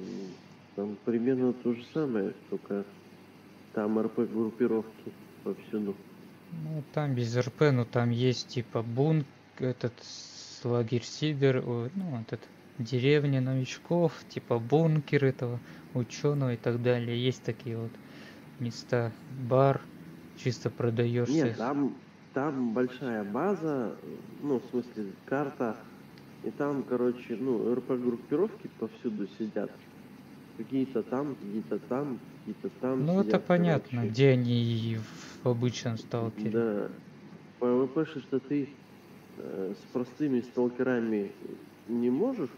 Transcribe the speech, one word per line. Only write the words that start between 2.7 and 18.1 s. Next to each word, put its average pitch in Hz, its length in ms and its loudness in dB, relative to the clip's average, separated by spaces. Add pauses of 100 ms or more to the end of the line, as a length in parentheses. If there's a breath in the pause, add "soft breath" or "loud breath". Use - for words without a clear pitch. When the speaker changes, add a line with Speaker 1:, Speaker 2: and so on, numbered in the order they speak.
Speaker 1:
там 107 260 2
Р 110 160 2
П 117 120 2
группировки 110 880 0 (280)
повсюду. 101 640 -4 (440)
Speaker 2:
Ну, 156 340 -6
там 147 300 -2
без 120 220 0
Р 123 140 2
П, 151 220 6
но 123 120 4
там 120 260 2
есть, 120 400 2
типа, 117 320 -2
бунк-, 135 440 2 (300)
этот, 127 460 -2
с-, - 640 -14
лагерь 120 380 2
Сидор, 139 560 2
о, 120 340 -2
ну, 180 280 -4
этот, - 320 -10 (260)
деревня 135 600 4
новичков, 131 880 0
типа, - 320 0
бункер 147 640 4
этого 123 380 0 (300 loud breath)
учёного 131 640 0
и - 20 -4
так 120 260 0
далее. 120 400 2
Есть 127 220 2
такие 117 340 -4
вот 113 200 -8 (600 loud breath)